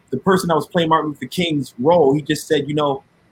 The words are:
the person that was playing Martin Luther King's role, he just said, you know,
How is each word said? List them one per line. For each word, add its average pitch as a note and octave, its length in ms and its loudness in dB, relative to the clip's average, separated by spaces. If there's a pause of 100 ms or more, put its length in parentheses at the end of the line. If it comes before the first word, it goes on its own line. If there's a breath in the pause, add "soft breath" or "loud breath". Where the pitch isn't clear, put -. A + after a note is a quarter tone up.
the C3+ 80 -6
person F#3 300 0
that E3 80 0
was D3 120 -2
playing E3 220 0
Martin D#3 220 0
Luther C#3 160 -10
King's D#3 520 -4
role, D3 340 4
he D3+ 80 -2
just D3 260 -6
said, D3 200 -2
you D3 60 -6
know, C#3+ 300 -2 (280)